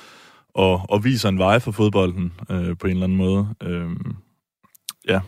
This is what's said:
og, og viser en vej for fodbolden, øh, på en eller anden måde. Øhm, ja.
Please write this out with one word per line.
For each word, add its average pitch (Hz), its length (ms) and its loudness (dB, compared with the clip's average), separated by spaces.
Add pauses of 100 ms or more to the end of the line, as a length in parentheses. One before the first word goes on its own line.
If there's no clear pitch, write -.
(540)
og, 95 340 2
og 104 160 0
viser 120 240 2
en 95 100 0
vej 98 200 4
for 117 140 -2
fodbolden, 95 600 0 (180)
øh, 87 280 -2
på - 80 -6
en 92 60 0
eller 92 120 -2
anden 92 140 0
måde. 98 300 0 (140)
Øhm, 87 540 -8 (920)
ja. 95 200 2